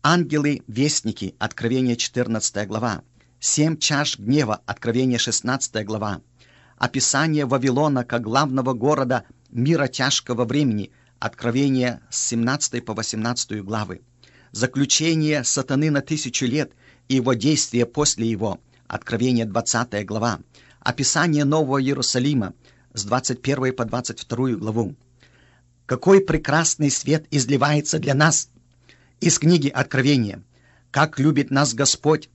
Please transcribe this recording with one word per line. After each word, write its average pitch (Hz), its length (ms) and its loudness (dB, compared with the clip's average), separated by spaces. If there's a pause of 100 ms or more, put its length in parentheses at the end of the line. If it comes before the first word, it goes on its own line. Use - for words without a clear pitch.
Ангелы-вестники. 143 1400 0
Откровение, 120 580 0
четырнадцатая 113 680 -4
глава. 107 360 -4 (360)
Семь 156 380 0
чаш 147 420 -2
гнева. 110 480 0
Откровение, 120 520 0
шестнадцатая 113 680 -2
глава. 104 360 -6 (580)
Описание 151 640 0
Вавилона 135 600 2
как 120 180 -4
главного 131 500 0
города 127 520 0 (260)
мира 139 360 2
тяжкого 123 600 -2
времени. 110 440 0 (280)
Откровение 127 920 0
с - 100 -8 (100)
семнадцатой 123 520 -2
по 117 140 -8
восемнадцатую 110 680 -4
главы. 98 380 -6 (520)
Заключение 147 920 0
сатаны 143 460 0
на 143 100 2
тысячу 139 460 -4
лет 139 260 -2 (360)
и 135 80 2
его 127 180 2
действия 120 520 2
после 120 420 0
его. 104 300 -4 (300)
Откровение, 117 560 0
двадцатая 104 580 -2
глава. 107 380 -2 (400)
Описание 147 640 0
Нового 139 360 2
Иерусалима 131 720 0 (400)
с 104 100 -6
двадцать 120 380 -2
первой 131 300 0
по 120 120 -4
двадцать 120 340 -6
вторую 120 400 -4
главу. 107 380 -4 (880)
Какой 190 340 6
прекрасный 151 680 0
свет 156 400 0
изливается 143 680 0
для 135 160 0
нас 151 340 2 (720)
из - 180 2
книги 156 300 4
Откровения. 127 720 0 (480)
Как 135 300 2
любит 143 300 2
нас 135 240 2
Господь 143 600 0